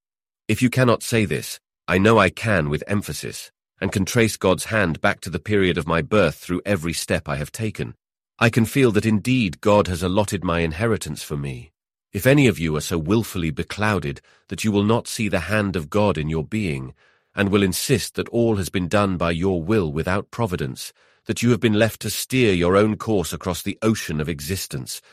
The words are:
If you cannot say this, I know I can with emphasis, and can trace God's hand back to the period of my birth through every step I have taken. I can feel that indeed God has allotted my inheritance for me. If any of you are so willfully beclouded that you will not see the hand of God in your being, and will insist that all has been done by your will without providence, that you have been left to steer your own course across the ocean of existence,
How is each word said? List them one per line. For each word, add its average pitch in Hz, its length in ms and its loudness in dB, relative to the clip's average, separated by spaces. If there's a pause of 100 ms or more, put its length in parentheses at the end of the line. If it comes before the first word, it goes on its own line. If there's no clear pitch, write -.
(480)
If 107 140 0
you 127 80 4
cannot 123 340 2
say 113 220 0
this, 71 340 -4 (300)
I 90 80 2
know 107 220 6
I 95 100 6
can 87 400 0
with 73 180 -2
emphasis, 78 640 -6 (300)
and 98 100 -2
can 98 140 0
trace 113 320 2
God's 92 280 2
hand 95 360 0
back 101 200 0
to - 80 -10
the 85 100 -4
period 95 380 2
of 82 80 -4
my 82 160 0
birth 85 340 2
through - 300 -6
every 85 280 -2
step - 340 -4
I 73 80 -4
have 71 160 -6
taken. 95 440 -8 (440)
I 117 100 4
can 117 140 4
feel 123 300 2
that 104 120 2
indeed 110 540 0
God 104 300 4
has 85 120 -2
allotted 95 400 0
my 85 180 0
inheritance 85 600 -2
for - 140 -10
me. 67 380 -8 (400)
If 101 120 -2
any 139 220 6
of 95 100 2
you 80 200 -2
are 76 40 -4
so 87 160 -4
willfully 85 540 -2
beclouded 85 680 -4 (260)
that - 160 -8
you 110 80 0
will 101 140 2
not 110 220 0
see 107 200 -4
the 87 240 -2
hand 104 240 0
of 78 140 -4
God 104 280 2
in 76 120 -4
your 78 160 -2
being, 71 480 -6 (420)
and 101 140 2
will 101 140 4
insist 95 520 -2
that 90 140 -4
all 117 260 2
has 92 140 -2
been 90 180 -2
done 98 300 0
by 85 140 0
your 87 300 0
will 87 300 0
without 90 400 -2
providence, 78 600 -6 (320)
that - 180 -4
you 120 60 4
have 117 100 4
been 110 140 2
left 107 280 2
to 110 80 -6
steer 120 440 0
your 87 240 4
own 107 180 4
course 95 380 -2
across 85 280 -4
the - 200 -6
ocean 107 400 0
of 76 80 -4
existence, 73 720 -8 (120)